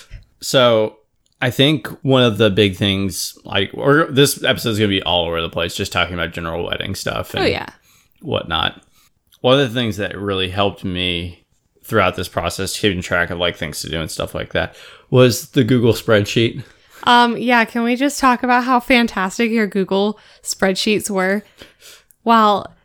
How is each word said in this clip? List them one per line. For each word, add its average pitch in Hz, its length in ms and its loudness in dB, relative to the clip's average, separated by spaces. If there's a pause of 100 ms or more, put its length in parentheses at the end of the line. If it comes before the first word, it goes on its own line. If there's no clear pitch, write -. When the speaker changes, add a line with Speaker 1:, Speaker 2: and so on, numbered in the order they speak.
(420)
Speaker 1:
So 120 540 2 (460)
I 127 80 0
think 139 360 0 (160)
one 131 200 4
of 110 160 2
the 110 100 4
big 101 280 2
things, 98 680 -2
like, 98 300 -4
or 151 320 2
this 143 360 0
episode's 120 360 -2
gonna 107 100 2
be 98 140 0
all 85 240 0
over 82 160 -4
the 82 80 -6
place, 87 260 -4
just 98 160 -6
talking 87 220 -2
about 82 180 -4
general 85 320 -6
wedding - 300 -6
stuff - 400 -8
and - 80 -2
Speaker 2:
Oh, - 40 0
yeah. - 200 -4 (560)
Speaker 1:
whatnot. - 600 -4 (600)
One 131 180 4
of 135 80 0
the 113 100 -6
things 107 200 -4
that 95 200 -6
really 95 300 -2
helped 98 340 -2
me 90 600 -6 (380)
throughout 92 340 2
this 90 120 -6
process, 87 500 -4
keeping 90 240 0
track 87 260 -2
of, 87 100 -8
like, 87 180 -2
things 76 260 -10
to - 80 -10
do 82 100 -4
and 80 100 -6
stuff - 240 -8
like - 200 -8
that, 85 220 -4 (340)
was 127 400 4
the 139 140 2
Google 120 280 4
spreadsheet. 113 680 0 (420)
Speaker 2:
Um, 240 320 4
yeah, 233 300 2
can 233 160 -4
we 233 140 0
just 277 220 -2
talk 247 240 2
about 247 220 2
how 247 160 2
fantastic 233 720 0
your 220 160 0
Google 196 520 -2 (240)
spreadsheets 196 680 0
were? 190 320 0 (800)
While 214 520 2 (100)